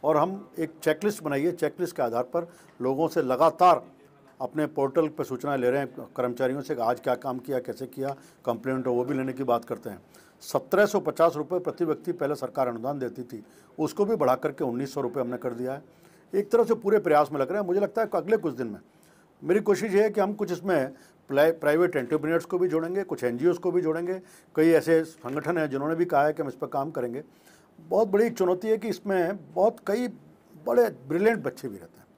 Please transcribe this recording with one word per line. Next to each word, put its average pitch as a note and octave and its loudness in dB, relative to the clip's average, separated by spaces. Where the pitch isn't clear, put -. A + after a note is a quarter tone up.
और D3+ 2
हम F#3+ 0
एक D#3+ -4
चेकलिस्ट G3+ 0
बनाई C#3+ -2
है, F3 0
चेकलिस्ट E3 -4
के C#3+ 0
आधार A#2+ 0
पर E3+ -4
लोगों C3+ 0
से D#3+ 0
लगातार D#3 4
अपने D3 -2
पोर्टल C#3+ 0
पर D3 -6
सूचना C3+ -4
ले B2 2
रहे C#3 0
हैं B2+ -10
कर्मचारियों B2+ -2
से D#3 -6
कि A#2+ -4
आज A#2+ 0
क्या C3 0
काम C3 -6
किया, C3 -4
कैसे B2+ -10
किया, C#3 -8
कंप्लेंट B2+ -4
हो B2 0
वो B2 2
भी C#3 -4
लेने C3 -4
की C3 -6
बात A#2 0
करते A2 -8
हैं। F#2+ -14
सत्रह F#3+ 2
सौ G#3 0
पचास D#3+ 4
रुपये D3+ -2
प्रति F3 -4
व्यक्ति D#3 -2
पहले D3 -2
सरकार C3 -2
अनुदान A#2+ -6
देती B2+ -8
थी, A2+ -16
उसको D#3 0
भी G#3+ 0
बढ़ा C3 4
करके C#3+ -4
उन्नीस C3 -4
सौ D3 -4
रुपये B2+ -4
हमने B2 -4
कर B2 -6
दिया B2 -6
है। D3 -10
एक G3+ -2
तरह A#3 6
से A3+ 2
पूरे G#3 2
प्रयास D3 4
में D3 -4
लग C3+ 0
रहे G3+ -2
हैं। G3 -4
मुझे F3+ 0
लगता - -2
है A3 0
कि G#3 -2
अगले F#3 0
कुछ D3 -2
दिन A#2+ -6
में G#2 -10
मेरी E3+ 2
कोशिश G#3 0
ये G3+ 6
है G#3+ 2
कि G#3 -2
हम G#3 0
कुछ G3 -4
इसमें D#3+ 0
प्लाई-, D3 6
प्राइवेट E3 2
एंटरप्रेन्योर्स D#3 0
को F3+ -4
भी F3+ 2
जोड़ेंगे, F3 -2
कुछ D3+ -6
एनजीओज़ C#3 0
को F3+ -2
भी F3+ 2
जोड़ेंगे। E3+ -2
कई D#3+ 4
ऐसे D#3+ 4
संगठन D3+ -6
हैं D#3 0
जिन्होंने C#3+ -2
भी E3+ 2
कहा D3 2
है D#3 2
कि D#3 -4
हम C#3+ -4
इस B2+ -10
पर D3 -8
काम C#3+ -4
करेंगे। B2+ -6
बहुत F#3 0
बड़ी G#3 4
चुनौती F#3 0
है A3 4
कि A3 -6
इसमें G3 -2
बहुत G#3+ 4
कई A#3 0
बड़े A#3+ 4
ब्रिलियंट G3+ 2
बच्चे - -6
भी G2 -10
रहते E2 -20
हैं। - -20